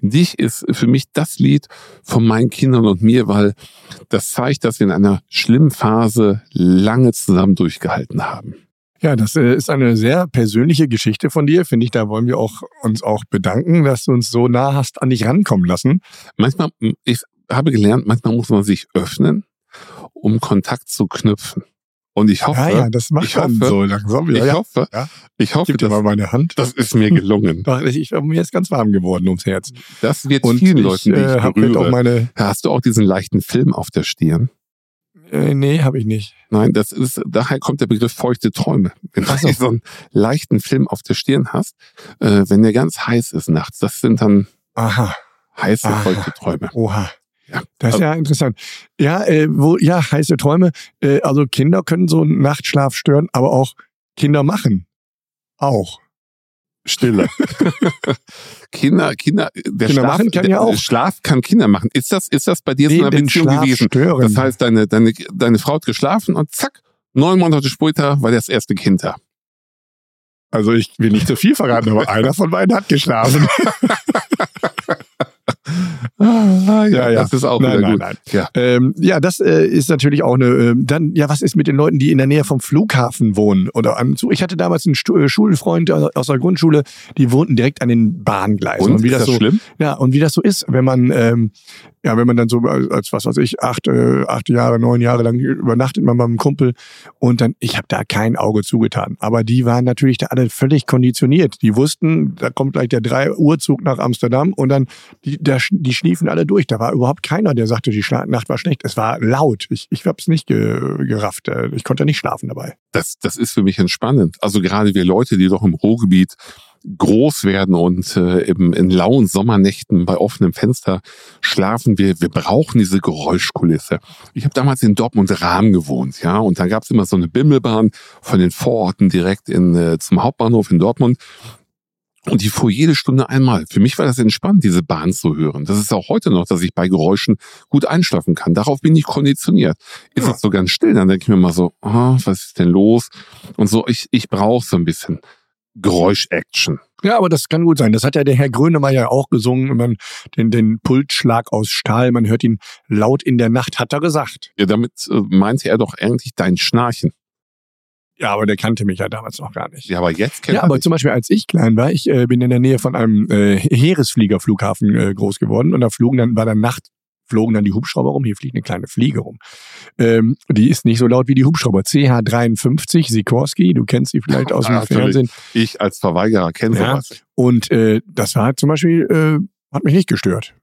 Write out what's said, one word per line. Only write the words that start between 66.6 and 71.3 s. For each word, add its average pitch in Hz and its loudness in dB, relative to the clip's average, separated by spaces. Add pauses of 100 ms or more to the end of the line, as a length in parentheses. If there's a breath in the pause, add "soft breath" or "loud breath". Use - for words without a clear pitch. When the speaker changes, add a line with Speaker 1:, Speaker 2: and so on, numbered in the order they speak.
Speaker 1:
neun 170 4
Monate 151 2
später 143 0
war 117 0
das 117 0
erste - -2
Kind 95 0
da. 90 -6 (1300)
Speaker 2:
Also 110 0
ich 110 0
will 110 2
nicht 107 2
zu 135 0